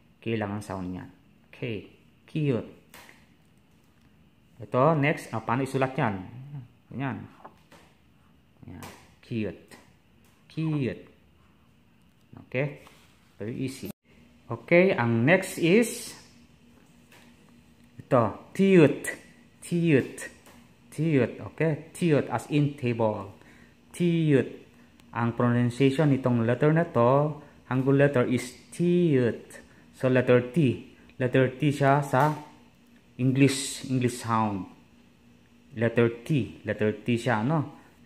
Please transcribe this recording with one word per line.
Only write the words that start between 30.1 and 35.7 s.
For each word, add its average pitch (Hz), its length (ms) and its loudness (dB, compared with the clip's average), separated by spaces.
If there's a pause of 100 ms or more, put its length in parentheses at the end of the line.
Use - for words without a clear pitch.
T. 139 400 0 (320)
Letter 127 320 2
T 151 160 -2
siya 139 320 2
sa 143 320 0 (880)
English, 135 640 0
English 120 400 -4
sound. 107 400 -2 (1120)